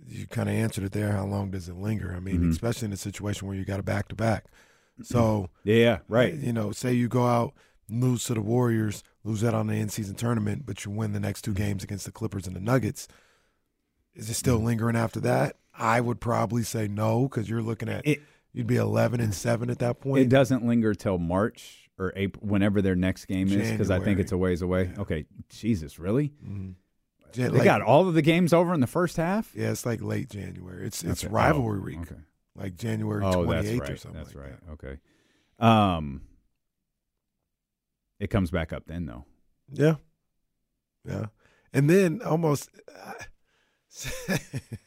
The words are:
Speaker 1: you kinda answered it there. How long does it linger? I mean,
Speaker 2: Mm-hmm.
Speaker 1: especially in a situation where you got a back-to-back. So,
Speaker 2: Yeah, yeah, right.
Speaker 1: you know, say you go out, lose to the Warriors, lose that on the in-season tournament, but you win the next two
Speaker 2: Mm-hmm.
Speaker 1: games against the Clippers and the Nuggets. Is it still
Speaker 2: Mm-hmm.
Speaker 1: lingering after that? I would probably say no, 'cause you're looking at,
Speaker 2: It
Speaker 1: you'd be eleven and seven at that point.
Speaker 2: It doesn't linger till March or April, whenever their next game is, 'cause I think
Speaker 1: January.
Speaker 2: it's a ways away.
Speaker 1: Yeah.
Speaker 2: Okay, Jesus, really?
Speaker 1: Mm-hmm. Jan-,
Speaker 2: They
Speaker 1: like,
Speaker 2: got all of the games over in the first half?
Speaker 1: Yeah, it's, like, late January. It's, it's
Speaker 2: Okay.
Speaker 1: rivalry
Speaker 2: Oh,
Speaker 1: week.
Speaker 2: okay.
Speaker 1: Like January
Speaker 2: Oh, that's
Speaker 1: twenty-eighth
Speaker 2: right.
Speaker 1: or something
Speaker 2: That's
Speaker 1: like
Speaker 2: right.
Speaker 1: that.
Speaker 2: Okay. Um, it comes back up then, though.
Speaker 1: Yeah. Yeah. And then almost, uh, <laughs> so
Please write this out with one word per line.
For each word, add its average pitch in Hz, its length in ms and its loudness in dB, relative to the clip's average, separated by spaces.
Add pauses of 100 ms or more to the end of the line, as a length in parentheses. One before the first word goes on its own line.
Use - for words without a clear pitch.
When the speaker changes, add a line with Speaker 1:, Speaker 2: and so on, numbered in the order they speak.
Speaker 1:
you 101 200 -12
kinda 104 260 -2
answered 107 320 0
it 98 80 -4
there. 104 200 0
How 98 140 0
long 101 240 -2
does 90 180 -8
it 87 80 -12
linger? 92 400 -4
I 90 40 -8
mean, 90 160 -4
Speaker 2:
Mm-hmm. 87 140 4
Speaker 1:
especially 110 360 -2
in 101 60 -4
a 95 60 -8
situation 98 480 -6
where 98 100 -6
you 95 80 -6
got 98 160 -4
a 90 40 -6
back-to-back. 101 600 -2 (560)
So, 110 480 2 (140)
Speaker 2:
Yeah, 104 120 4
yeah, 117 220 6 (100)
right. 117 260 4
Speaker 1:
you 123 180 -2
know, 107 200 -2
say 127 220 -2
you 120 140 2
go 123 180 2
out, 120 280 2 (340)
lose 120 360 0
to 123 100 -2
the 110 80 -2
Warriors, 110 600 2 (220)
lose 107 180 -2
that 113 120 2
on 110 140 0
the 107 60 0
in-season 104 420 -4
tournament, 107 500 -2
but 104 180 -10
you 101 60 -8
win 104 220 -4
the 104 80 -4
next 101 220 -6
two 110 100 -4
Speaker 2:
Mm-hmm. 101 100 -2
Speaker 1:
games 101 220 -2
against 101 220 -8
the - 60 -12
Clippers 104 340 -6
and 92 100 -8
the 92 40 -8
Nuggets. 107 480 -2 (1040)
Is 107 140 -10
it 117 60 -4
still 127 220 2
Speaker 2:
Mm-hmm. 113 100 2
Speaker 1:
lingering 117 300 2
after 113 240 -2
that? 123 360 0 (180)
I 117 280 2
would 117 180 -2
probably 113 440 0
say 110 240 -4
no, 110 420 2
'cause 104 180 -4
you're 113 140 -2
looking 110 260 -4
at, 104 180 -4
Speaker 2:
It 151 140 0 (320)
Speaker 1:
you'd 123 140 -4
be 120 100 2
eleven 113 460 2
and 104 100 0
seven 117 380 -2
at 120 80 -4
that 120 240 -2
point. 135 180 2
Speaker 2:
It 127 80 6
doesn't 123 380 4
linger 113 280 4
till 95 220 -2
March 92 720 -2 (100)
or 92 160 -4
April, 98 320 -4
whenever 101 360 2
their 95 120 4
next 92 300 0
game 95 260 0
is, 110 280 2
'cause 98 120 2
I 95 60 4
think 90 80 0 (140)
Speaker 1:
January. 98 40 4
Speaker 2:
it's 92 100 -2
a 92 40 0
ways 90 240 2
away. 90 340 0
Speaker 1:
Yeah. 101 60 -8
Speaker 2:
Okay, 80 240 -4 (240)
Jesus, 87 500 -4
really? 135 360 -2 (100)
Speaker 1:
Mm-hmm. 95 280 -10 (600)
Jan-, 123 200 -2
Speaker 2:
They - 80 4
Speaker 1:
like, - 40 4
Speaker 2:
got 135 160 6
all 135 260 6
of 175 60 0
the 160 80 4
games 165 320 6
over 175 220 4
in 151 60 2
the 123 60 4
first 175 300 -2
half? 190 400 -2
Speaker 1:
Yeah, 110 140 -2
it's, - 160 -4
like, 113 160 -4
late 107 260 -4
January. 92 580 -12
It's, - 160 -8
it's - 220 -4
Speaker 2:
Okay. 101 80 -6
Speaker 1:
rivalry 113 480 2
Speaker 2:
Oh, - 20 -8
Speaker 1:
week. 82 180 -10
Speaker 2:
okay. - 200 -12 (340)
Speaker 1:
Like 95 220 -10
January 107 480 -4
Speaker 2:
Oh, 95 60 2
that's 90 160 2
Speaker 1:
twenty-eighth 101 340 0
Speaker 2:
right. 71 120 -6
Speaker 1:
or 67 40 -8
something - 260 -14
Speaker 2:
That's - 120 -18
Speaker 1:
like 69 100 -16
Speaker 2:
right. - 220 -18
Speaker 1:
that. 78 60 -14
Speaker 2:
Okay. 67 260 -14 (600)
Um, 92 600 4 (2000)
it 101 80 -4
comes 92 220 2
back 80 240 -2
up 67 120 -10
then, 82 200 -8
though. 60 180 -12 (480)
Speaker 1:
Yeah. 151 220 4 (1120)
Yeah. 101 200 -6 (460)
And 139 160 2
then 190 340 4
almost, 156 460 0 (260)
uh, - 180 -16 (760)
<laughs> - 0 -
so 480 480 -6 (500)